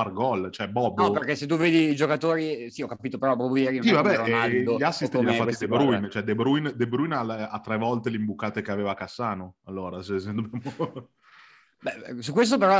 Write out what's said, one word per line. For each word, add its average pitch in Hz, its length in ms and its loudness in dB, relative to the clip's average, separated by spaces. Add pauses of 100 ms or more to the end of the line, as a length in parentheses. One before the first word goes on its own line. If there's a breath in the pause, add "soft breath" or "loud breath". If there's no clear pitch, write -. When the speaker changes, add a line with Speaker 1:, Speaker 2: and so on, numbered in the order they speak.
Speaker 1:
far 101 100 -6
gol, 101 380 0
cioè, 104 160 -6
Bobo. 107 340 0
Speaker 2:
No, - 100 4
perché 131 240 0
se 143 120 -8
tu 160 100 0
vedi 165 320 4
i 143 60 2
giocatori, 151 760 0
sì, 139 140 -8
ho 117 40 -6
capito, 117 300 -8
però 131 180 2
Bobo 127 220 0
ieri 131 200 2
non 127 100 0
Speaker 1:
Sì, 220 60 6
Speaker 2:
è - 20 6
come 160 200 4
Speaker 1:
vabbè, 117 140 0
eh, - 20 4
Speaker 2:
Ronaldo 117 460 2
Speaker 1:
gli 135 60 0
assist 151 320 0
Speaker 2:
o - 20 4
come 120 140 4
Speaker 1:
li 117 40 4
ha 117 80 2
fatti 117 60 0
De 117 80 -2
Speaker 2:
questi 107 100 -4
Speaker 1:
Bruyne, 117 340 4
Speaker 2:
qua. 101 80 -4
Speaker 1:
cioè, 104 140 -4
De 107 120 -2
Bruyne, 135 400 0
De 120 120 0
Bruyne 143 280 -2
ha, 113 340 -4
ha 104 120 -8
tre 110 180 -4
volte 117 320 -2
l'imbucate 107 500 -4
che 95 100 -6
aveva 101 220 -2
Cassano, 95 680 -8
allora, 92 400 -8
se, 95 160 -2
se 98 120 -6
dobbiamo 110 300 -6
<laughs> - 480 -8 (760 soft breath)
Speaker 2:
Beh, - 380 -10
su 117 100 -8
questo 226 260 4
però 196 220 6